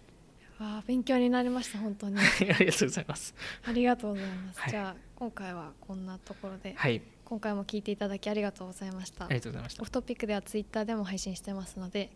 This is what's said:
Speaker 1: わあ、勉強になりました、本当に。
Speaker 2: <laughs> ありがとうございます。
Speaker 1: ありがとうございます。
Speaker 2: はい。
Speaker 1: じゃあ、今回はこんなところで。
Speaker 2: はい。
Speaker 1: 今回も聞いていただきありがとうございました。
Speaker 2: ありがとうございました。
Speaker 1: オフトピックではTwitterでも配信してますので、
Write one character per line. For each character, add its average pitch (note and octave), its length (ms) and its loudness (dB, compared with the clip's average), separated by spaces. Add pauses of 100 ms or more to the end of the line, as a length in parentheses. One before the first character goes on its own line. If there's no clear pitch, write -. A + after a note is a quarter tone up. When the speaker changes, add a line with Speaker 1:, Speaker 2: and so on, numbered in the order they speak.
(580)
Speaker 1:
わ G#3+ 200 -6
あ、 G#3 80 -10
勉 B3 180 2
強 C4 140 6
に B3 120 6
な B3 120 4
り B3 80 2
ま B3 120 0
し - 100 -8
た、 G#3+ 60 -4
本 G#3 160 -2
当 G3+ 140 -6
に。 G3+ 100 0
Speaker 2:
<laughs> - 0 -
あ G3 40 6 (360)
り F#3+ 80 8
が E3 60 8
と - 140 4
う - 20 4
ご B2 60 -2
ざ F3+ 80 -2
い - 40 -12
ま D3+ 80 -2
す。 - 200 -10 (300)
Speaker 1:
あ A#3 80 -2
り A#3+ 120 6
が B3 120 8
と A3 120 -4
う - 20 0
ご G3+ 60 -2
ざ F#3+ 60 -4
い F#3+ 60 -4
ま F#3 240 -8
す。 - 80 -12
Speaker 2:
は - 80 -4
い。 - 20 0
Speaker 1:
じ A3 60 0
ゃ G3+ 120 -2
あ、 F#3 80 -8 (180)
今 A#3+ 160 -4
回 F#3+ 240 -8
は D#3 260 -10
こ - 140 -10
ん F#3 120 -6
な F#3 120 -8
と - 160 -14
こ G3 140 -10
ろ F#3+ 100 -10
で。 F#3+ 180 -10
Speaker 2:
は - 120 2
い。 A3+ 140 2 (220)
Speaker 1:
今 A3+ 160 -6
回 G#3 140 0
も G3+ 100 -2
聞 G#3+ 140 -4
い G3+ 40 -2
て G#3 100 -2
い G3+ 40 -2
た G3+ 120 -2
だ G3 100 -4
き G3+ 100 -6
あ G#3 60 2
り G#3+ 80 2
が G3+ 80 0
と F#3+ 140 -10
う - 20 -10
ご F#3 60 -10
ざ F#3 140 -10
い F#3+ 60 -6
ま F#3 120 -8
し - 60 -10
た。 - 160 -12
Speaker 2:
あ - 20 -4
り D3+ 80 2
が A#2+ 40 0
と A#2+ 100 -6
う - 20 -6
ご - 60 -6
ざ - 20 -6
い - 40 -6
ま B2+ 60 -8
し - 40 -12
た。 - 80 -10
Speaker 1:
オ - 20 -6
フ - 60 -8
ト B3+ 120 0
ピ B3 120 -4
ッ - 40 -8
ク - 80 -4
で G#3 80 2
は G3+ 80 0
Twitter G#3+ 420 -2
で A3+ 100 -2
も G#3+ 100 0
配 F#3+ 140 -2
信 F#3 180 -4
し - 40 -10
て G3+ 140 -6
ま F#3+ 120 -6
す - 120 -12
の F#3 100 -6
で、 G3 280 -4